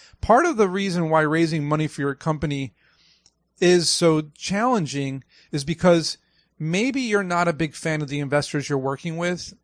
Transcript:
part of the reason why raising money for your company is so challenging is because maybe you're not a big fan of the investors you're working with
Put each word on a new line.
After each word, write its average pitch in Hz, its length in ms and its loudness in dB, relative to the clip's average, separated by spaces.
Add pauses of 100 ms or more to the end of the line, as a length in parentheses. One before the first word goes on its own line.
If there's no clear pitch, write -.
(200)
part 269 280 6
of 277 100 -2
the 208 100 4
reason 180 440 -2
why 156 100 4
raising 156 420 2
money 151 240 0
for - 140 -10
your 139 140 -2
company 143 580 -4 (880)
is 175 280 4
so 160 360 2 (120)
challenging 143 880 -2 (280)
is 143 120 -4
because 165 540 2 (400)
maybe 220 440 -2
you're 208 200 0
not 175 260 0
a 170 60 2
big 151 220 -4
fan 156 260 -4
of 143 60 -4
the 143 120 -6
investors 143 480 -2
you're 143 120 0
working 139 380 -4
with 175 360 -4 (100)